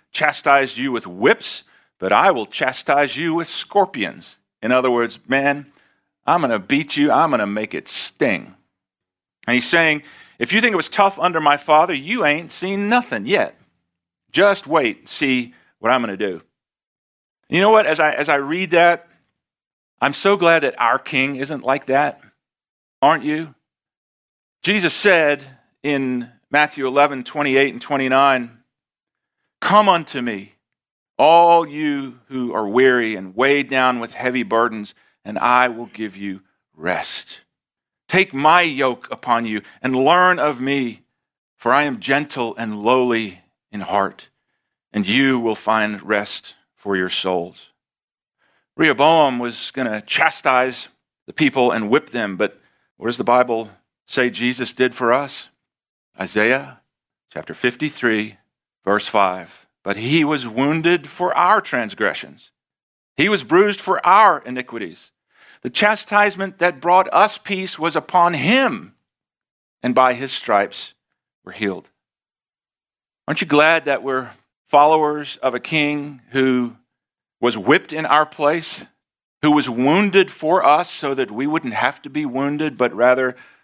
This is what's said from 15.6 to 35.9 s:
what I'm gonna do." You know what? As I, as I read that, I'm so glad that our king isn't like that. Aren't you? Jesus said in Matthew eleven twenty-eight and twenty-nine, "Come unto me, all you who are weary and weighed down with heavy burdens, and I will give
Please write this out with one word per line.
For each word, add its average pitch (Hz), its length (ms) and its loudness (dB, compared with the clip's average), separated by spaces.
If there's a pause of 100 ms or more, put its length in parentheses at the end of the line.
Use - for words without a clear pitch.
what 113 120 0
I'm 127 80 2
gonna 104 160 -6
do." 95 240 -6 (1080)
You 156 100 2
know 202 80 4
what? 220 160 6
As 156 160 0
I, 151 120 2
as 147 180 -4
I 147 60 2
read 156 340 -4
that, 170 360 4 (920)
I'm 139 140 0
so 202 200 2
glad 165 280 4
that 135 180 -4
our 120 180 2
king 139 380 -4
isn't 139 260 -8
like 139 220 -2
that. 135 380 0 (800)
Aren't 151 220 2
you? 151 300 -6 (1080)
Jesus 196 320 0
said 151 500 2 (380)
in 131 500 -4 (180)
Matthew 147 360 0
eleven 139 360 2
twenty-eight 139 520 0
and 120 80 -14
twenty-nine, 131 840 0 (960)
"Come 208 300 2
unto 156 320 -2
me, 101 300 -8 (640)
all 170 480 6
you 143 640 -6
who 127 260 -6
are 107 140 -2
weary 120 480 4
and 95 220 -12
weighed 135 320 2
down 127 320 0
with 117 140 -12
heavy 127 280 -4
burdens, 110 520 -2 (300)
and 104 140 -10
I 123 300 2
will 113 180 -10
give 101 300 -12